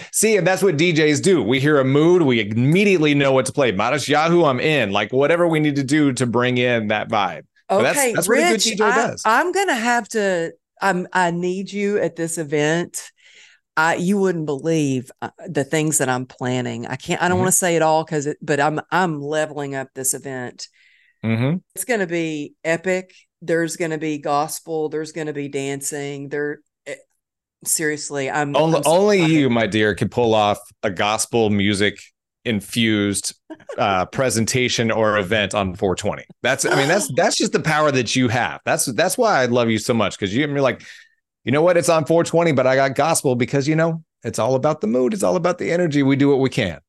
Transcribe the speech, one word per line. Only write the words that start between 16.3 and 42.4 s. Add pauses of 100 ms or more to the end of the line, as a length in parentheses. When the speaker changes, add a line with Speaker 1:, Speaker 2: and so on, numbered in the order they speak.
Speaker 2:
I
can't,
I
don't
Speaker 1:
Mm-hmm.
Speaker 2:
wanna
say
it
all
'cause
it,
but
I'm, (120)
I'm
leveling
up
this
event. (560)
Speaker 1:
Mm-hmm. (160)
Speaker 2:
It's
gonna
be (100)
epic. (260)
There's
gonna
be
gospel.
There's
gonna
be
dancing.
There, (260)
eh, (680)
seriously,
I'm,
Speaker 1:
Only,
Speaker 2:
I'm
so
Speaker 1:
only
Speaker 2:
excited.
Speaker 1:
you,
my
dear,
can
pull
off (240)
a
gospel
music (440)
infused, (440)
uh,
Speaker 2:
<laughs>
Speaker 1:
presentation
or
event
on
four
twenty. (180)
That's,
I
mean,
that's,
Speaker 2:
<gasps>
Speaker 1:
that's
just
the
power
that
you
have.
That's,
that's
why
I
love
you
so
much.
'Cause
you,
you're
like, (600)
"You
know
what?
It's
on
four
twenty,